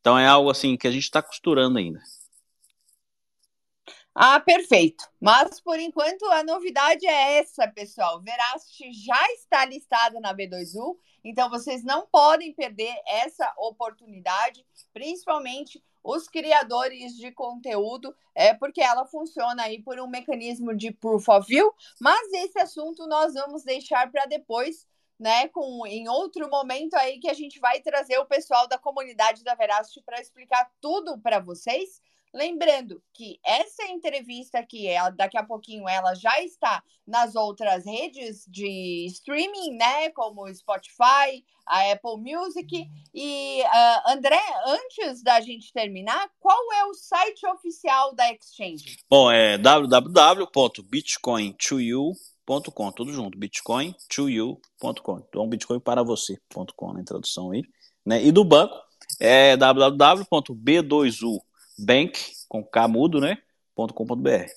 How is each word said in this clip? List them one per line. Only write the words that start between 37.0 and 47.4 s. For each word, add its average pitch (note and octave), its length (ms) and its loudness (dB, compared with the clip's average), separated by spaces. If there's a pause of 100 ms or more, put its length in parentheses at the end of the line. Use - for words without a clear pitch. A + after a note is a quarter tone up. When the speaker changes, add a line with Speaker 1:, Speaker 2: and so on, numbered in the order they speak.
Speaker 2:
nas A3+ 300 -2
outras G3+ 500 -4
redes A#3+ 640 -12
de F#3 580 -10
streaming, D4+ 720 -8
né, C#4 340 -2
como G#3+ 320 -10
o G3 100 -14
Spotify, B3+ 920 0 (200)
a G3 280 0
Apple A3 240 -6
Music. E4+ 760 -10 (240)
E, C#4 520 -6
ah, A#3 480 4
André, C#4 260 2 (260)
antes D#4 560 -6
da A#3 180 4
gente A#3 320 -16
terminar, A3 560 -6 (120)
qual A4+ 320 2
é G4+ 140 0
o G4+ 80 -10
site G4+ 520 -4